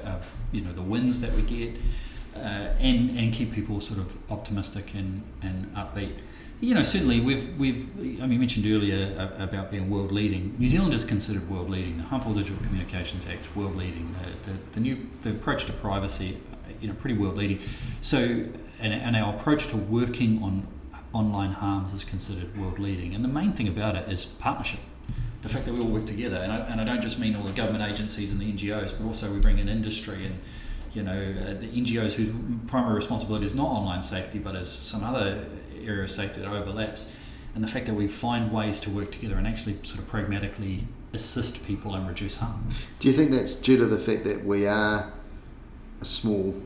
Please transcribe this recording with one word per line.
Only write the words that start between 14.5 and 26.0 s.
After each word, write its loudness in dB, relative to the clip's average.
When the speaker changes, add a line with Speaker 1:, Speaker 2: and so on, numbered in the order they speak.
Speaker 1:
the, -4
the -2
new, 0
the 0
approach 0
to -4
privacy, -2
you -4
know, -2
pretty 0
world 2
leading. 2
So, 4
and, 0
and 0
our 4
approach 4
to 0
working 4
on 0
online 2
harms 0
is -6
considered -6
world -2
leading. -2
And 0
the 2
main 2
thing 2
about 2
it -4
is -2
partnership. -2
The -6
fact 0
that -2
we 0
all 2
work 2